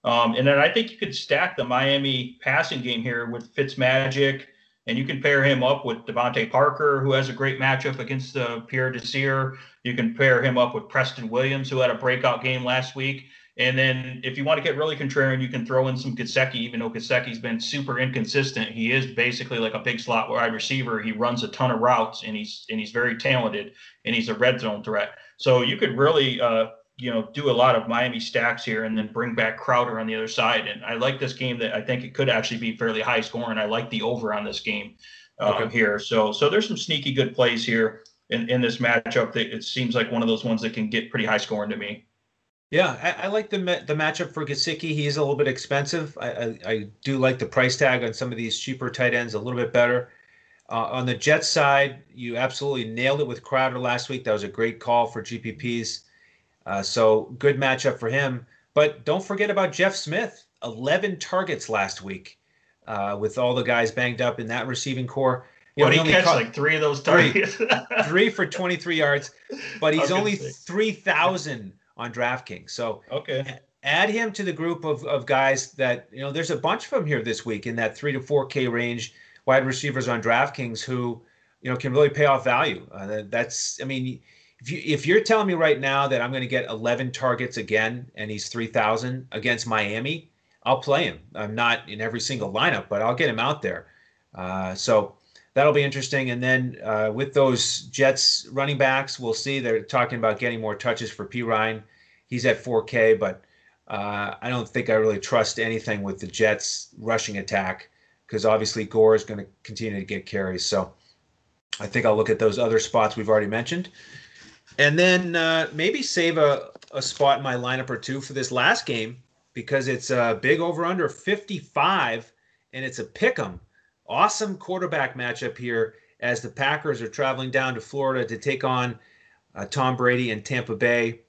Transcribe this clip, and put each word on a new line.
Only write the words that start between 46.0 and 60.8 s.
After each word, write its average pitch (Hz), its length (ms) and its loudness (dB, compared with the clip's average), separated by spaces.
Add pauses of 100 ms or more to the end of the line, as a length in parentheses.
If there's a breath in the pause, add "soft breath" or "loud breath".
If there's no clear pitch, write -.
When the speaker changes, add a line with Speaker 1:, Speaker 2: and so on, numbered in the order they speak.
Speaker 2:
I, 123 100 -4
I, 117 360 -4
I 107 220 -2 (160)
do 135 140 0
like 131 200 2
the 113 80 -4
price 123 300 2
tag 127 260 4
on 113 100 -4
some 123 200 -6
of 113 40 -8
these 113 220 -4
cheaper 127 320 -6
tight 123 240 0
ends 117 200 -2
a 104 40 -2
little 123 200 -4
bit 113 140 -2
better. 123 380 2 (580 soft breath)
Uh, 113 220 -2
on 127 160 -4
the 123 80 0
Jets 147 340 2
side, 139 540 4 (100)
you 120 240 -8
absolutely 131 540 -2
nailed 135 300 0
it 143 80 0
with 117 160 -10
Crowder 131 340 0
last 123 300 -2
week. 127 160 -8
That 113 80 0
was 104 100 0
a 101 60 -6
great 113 320 -4
call 120 260 2
for 113 160 -8
G 117 160 -10
P 113 140 -10
Ps. 120 480 -6 (680 soft breath)
Uh, 98 160 -4
so 110 560 4
good 143 180 4
matchup 131 420 0
for 117 120 -4
him. 131 340 -2 (300 soft breath)
But 151 320 2
don't 185 180 0
forget 202 240 -2
about 190 240 0
Jeff 190 220 2
Smith, - 500 -6 (180)
eleven 156 560 -2